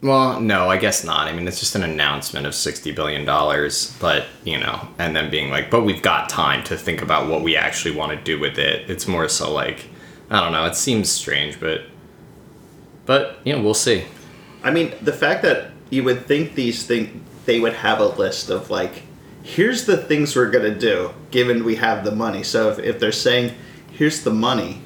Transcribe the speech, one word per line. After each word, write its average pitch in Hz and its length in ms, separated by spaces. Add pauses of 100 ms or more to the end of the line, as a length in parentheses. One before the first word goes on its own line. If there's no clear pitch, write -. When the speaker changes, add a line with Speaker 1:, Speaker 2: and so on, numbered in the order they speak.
Speaker 1:
Well, 131 380
no, 98 280
I 95 100
guess 95 260
not. 78 240
I 78 40
mean, 87 140
it's 87 140
just - 160
an 95 80
announcement 73 640
of 71 80
sixty - 360
billion 73 340
dollars, 73 760
but, 78 260 (180)
you 80 140
know, - 300 (100)
and 85 160
then 76 160
being 76 200
like, 69 200
"But 117 120
we've 104 200
got 85 260
time 69 360
to - 120
think 82 260
about 76 260
what 78 140
we 80 140
actually 76 380
wanna 76 260
do 80 180
with 71 200
it." 71 320
It's 87 160
more 82 220
so 78 240
like, - 340 (420)
I 107 120
don't 82 120
know, 80 140
it 87 80
seems 110 340
strange, 73 520
but, 80 220 (1200)
but, - 380
you 139 100
know, 131 80
we'll 104 120
see. 104 300 (600)
Speaker 2:
I 135 80
mean, 165 280
the 143 120
fact 185 300
that 156 280 (200)
you 131 140
would 123 220
think 151 280
these 120 300
things, 113 380 (240)
they 117 140
would 113 140
have 110 260
a 104 60
list 95 440
of, 95 200
like, 92 320 (420)
"Here's 226 420
the 196 100
things 147 380
we're 123 160
gonna 107 240
do, 95 360 (200)
given 123 340
we 110 120
have 110 280
the 104 80
money." 107 300
So 110 280
if, 104 100
if 113 180
they're 107 140
saying, 120 400 (400)
"Here's 151 320
the 123 80
money," 110 540